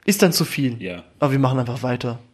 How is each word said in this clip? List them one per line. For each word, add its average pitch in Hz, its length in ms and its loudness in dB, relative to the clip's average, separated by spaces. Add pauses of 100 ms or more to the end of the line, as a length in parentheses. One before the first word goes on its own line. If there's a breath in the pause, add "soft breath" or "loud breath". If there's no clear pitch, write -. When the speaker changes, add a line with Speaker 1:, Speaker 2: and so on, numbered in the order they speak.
Speaker 1:
ist 202 160 2
dann 185 100 6
zu 160 140 0
viel? 123 360 -4
Speaker 2:
Ja. 90 220 -10 (160)
Speaker 1:
Aber 143 120 2
wir 139 80 2
machen 131 200 2
einfach 120 220 -4
weiter. 123 380 -4 (140)